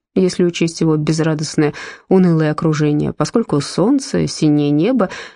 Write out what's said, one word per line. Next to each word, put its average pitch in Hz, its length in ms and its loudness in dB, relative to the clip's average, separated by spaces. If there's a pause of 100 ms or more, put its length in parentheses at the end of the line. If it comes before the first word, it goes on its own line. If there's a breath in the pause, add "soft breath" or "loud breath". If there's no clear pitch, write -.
(140)
если 185 300 2
учесть 170 380 -2
его 160 140 2
безрадостное, 156 760 -2 (360 loud breath)
унылое 170 420 4
окружение, 151 640 0
поскольку 151 480 -2
солнце, 190 640 0
синее 147 440 0
небо 190 380 2 (280 loud breath)